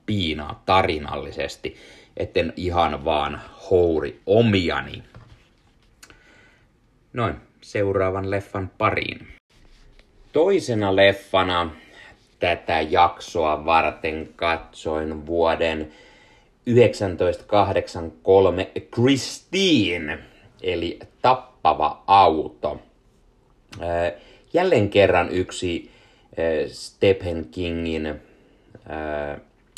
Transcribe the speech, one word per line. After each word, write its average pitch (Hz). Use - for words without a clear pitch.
Piinaa 78
tarinallisesti, 73
etten 85
ihan 78
vaan 73
houri 82
omiani. 90
Noin, 110
seuraavan 98
leffan 98
pariin. -
Toisena 127
leffana 92
tätä 85
jaksoa 78
varten 78
katsoin 78
vuoden 80
yhdeksäntoista 95
kahdeksankymmentäkolme 90
Christine, 120
eli 87
Tappava -
auto. 80
Ö, 85
jälleen 160
kerran 90
yksi, 90
ö, 80
Stephen 90
Kingin, 82
ö, 73